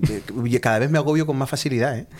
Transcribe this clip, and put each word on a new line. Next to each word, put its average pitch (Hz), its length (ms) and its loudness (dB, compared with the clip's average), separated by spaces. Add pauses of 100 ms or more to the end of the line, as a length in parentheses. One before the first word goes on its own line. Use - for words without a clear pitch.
eh, 117 500 -2
cada 110 200 2
vez 135 100 0
me 160 80 2
agobio 151 280 2
con 147 120 -2
más 131 120 -2
facilidad, 135 480 -2
¿eh? 120 100 -10 (120)